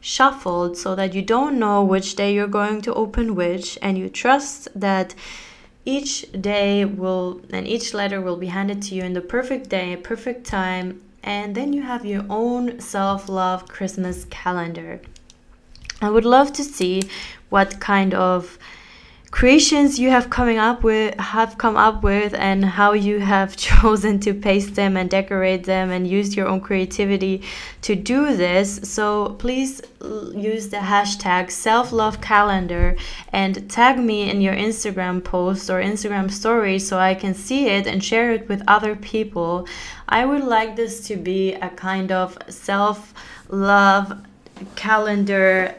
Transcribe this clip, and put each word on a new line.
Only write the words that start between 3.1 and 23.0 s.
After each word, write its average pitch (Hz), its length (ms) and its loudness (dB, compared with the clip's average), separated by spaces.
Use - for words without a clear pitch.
which, 180 480 -4
and 190 160 0
you 185 100 -6
trust 269 600 0
that 190 380 -2
each 277 460 -4
day 202 440 0
will, 185 560 -4
and 190 160 -6
each - 260 -4
letter 202 280 -4
will 180 160 -4
be 180 100 -8
handed 196 360 -4
to 196 120 -10
you 185 80 -4
in 180 100 -4
the 180 80 -2
perfect 254 500 -4
day, 180 260 -4
perfect 233 500 -10
time, 185 560 -4
and 202 320 -6
then 285 160 -4
you 285 100 -4
have 247 240 -8
your 202 240 -4
own 240 480 -2
self-love 196 880 -4
Christmas 185 600 -8
calendar. 170 760 -8
I 208 100 0
would 226 140 6
love 262 280 6
to 294 100 -6
see 190 480 -2
what 196 320 2
kind 196 340 2
of 180 420 0
creations 285 680 6
you 247 100 2
have 247 220 4
coming 240 260 2
up 226 260 2
with, 214 360 2
have 220 400 -2
come 220 180 2
up 214 260 4
with, 208 300 2
and 196 320 2
how 202 280 4
you 208 260 2